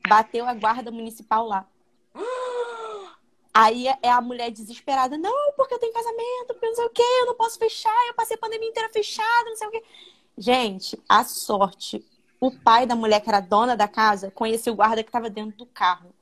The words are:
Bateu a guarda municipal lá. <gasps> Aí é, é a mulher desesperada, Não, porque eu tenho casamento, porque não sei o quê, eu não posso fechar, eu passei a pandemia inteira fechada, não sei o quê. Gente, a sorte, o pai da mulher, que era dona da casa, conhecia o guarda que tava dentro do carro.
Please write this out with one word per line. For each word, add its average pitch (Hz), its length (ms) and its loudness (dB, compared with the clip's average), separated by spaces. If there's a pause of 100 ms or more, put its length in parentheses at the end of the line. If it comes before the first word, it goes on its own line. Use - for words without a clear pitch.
Bateu 220 380 4
a 247 80 -2
guarda 226 360 -2
municipal 226 560 -4
lá. 196 200 -4 (480)
<gasps> 466 1000 -8 (380)
Aí 226 320 4
é, 262 160 0
é 240 80 2
a 247 100 6
mulher 240 300 -8
desesperada, 247 680 -4
Não, 523 380 0
porque 523 180 0
eu 480 40 -4
tenho 466 140 -2
casamento, 466 560 -6
porque 466 180 -8
não 453 80 -2
sei 466 120 -2
o 466 40 -2
quê, 466 120 0 (180)
eu 494 60 2
não 480 80 -2
posso 453 240 -2
fechar, 453 500 0
eu 466 60 -8
passei 453 220 -4
a 453 40 -14
pandemia 453 280 -6
inteira 453 200 -4
fechada, 453 600 0
não 453 60 -10
sei 440 120 -8
o - 20 -8
quê. 453 120 -8 (560)
Gente, 214 600 -2 (100)
a 208 160 6
sorte, - 800 -4 (360)
o 262 100 0
pai 247 360 4
da 240 100 -2
mulher, 214 240 2
que 208 80 -10
era 208 120 4
dona 214 360 2
da 208 100 2
casa, 202 440 0
conhecia 226 420 -2
o 220 40 -4
guarda 220 260 2
que 220 100 -10
tava 233 160 -4
dentro 214 300 -10
do 247 80 -20
carro. 180 560 -2